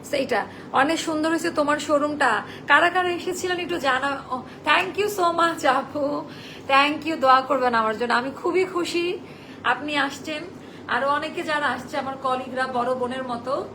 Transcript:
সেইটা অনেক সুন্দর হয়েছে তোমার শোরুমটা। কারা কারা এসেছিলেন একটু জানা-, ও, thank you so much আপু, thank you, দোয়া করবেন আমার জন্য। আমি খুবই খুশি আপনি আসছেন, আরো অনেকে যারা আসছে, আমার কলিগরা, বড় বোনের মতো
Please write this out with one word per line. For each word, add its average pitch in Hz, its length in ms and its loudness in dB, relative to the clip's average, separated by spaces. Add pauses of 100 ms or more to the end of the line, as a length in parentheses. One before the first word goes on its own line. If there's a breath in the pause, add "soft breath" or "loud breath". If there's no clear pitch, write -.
সেইটা 240 420 0 (260 loud breath)
অনেক 302 260 4
সুন্দর 311 320 0
হয়েছে 330 200 0
তোমার 294 280 2
শোরুমটা। 285 640 2 (260 loud breath)
কারা 311 220 8
কারা 359 180 2
এসেছিলেন 359 500 -2
একটু 349 200 -4
জানা-, 262 560 0
ও, 247 80 -6 (240 loud breath)
thank 349 340 2
you 415 80 2 (120)
so 339 200 4
much 330 260 2
আপু, 285 580 0 (440 loud breath)
thank 294 380 4
you, 320 100 0
দোয়া 262 240 8
করবেন 254 340 2
আমার 220 240 2
জন্য। 240 140 0
আমি 247 180 2
খুবই 359 340 0
খুশি 349 540 -2 (460 loud breath)
আপনি 285 320 -2
আসছেন, 294 460 -4 (460 loud breath)
আরো 262 200 0
অনেকে 311 340 -2
যারা 294 240 -2
আসছে, 254 320 -4
আমার 269 240 -4
কলিগরা, 254 440 -2
বড় 247 280 0
বোনের 247 300 -4
মতো 254 500 -4